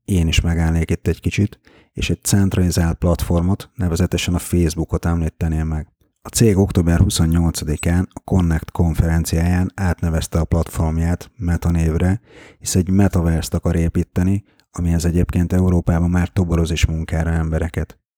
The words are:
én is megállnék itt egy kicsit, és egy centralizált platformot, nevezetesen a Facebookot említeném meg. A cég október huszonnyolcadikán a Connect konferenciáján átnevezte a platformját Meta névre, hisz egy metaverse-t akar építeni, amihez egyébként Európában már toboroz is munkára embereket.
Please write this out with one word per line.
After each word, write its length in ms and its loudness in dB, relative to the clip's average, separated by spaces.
én 220 0
is 140 2
megállnék 500 0
itt 160 -2
egy 120 -2
kicsit, 400 -2
és 160 -6
egy 140 -4
centralizált 760 0
platformot, 800 0
nevezetesen 580 -2
a 60 -2
Facebookot 680 -2
említeném 600 -2
meg. 200 -6
A 80 -18
cég 280 4
október 420 2
huszonnyolcadikán 1120 0
a 60 -16
Connect 520 0
konferenciáján 1040 0
átnevezte 640 -2
a 60 0
platformját 920 -2
Meta 360 -2
névre, 500 0
hisz 160 -8
egy 140 2
metaverse-t 640 2
akar 220 -2
építeni, 680 0
amihez 340 -2
egyébként 480 0
Európában 560 2
már 200 0
toboroz 420 0
is 140 0
munkára 440 -4
embereket. 720 -4